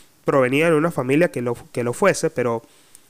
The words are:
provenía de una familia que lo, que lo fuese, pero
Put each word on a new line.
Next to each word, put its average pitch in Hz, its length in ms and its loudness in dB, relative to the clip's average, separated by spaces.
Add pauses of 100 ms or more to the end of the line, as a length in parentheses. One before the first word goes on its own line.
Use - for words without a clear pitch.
(240)
provenía 143 460 2
de 160 60 4
una 160 160 0
familia 143 400 0
que 123 100 -6
lo, 120 160 -4 (140)
que 123 120 -4
lo 120 100 -2
fuese, 165 360 0
pero 120 320 -4 (480)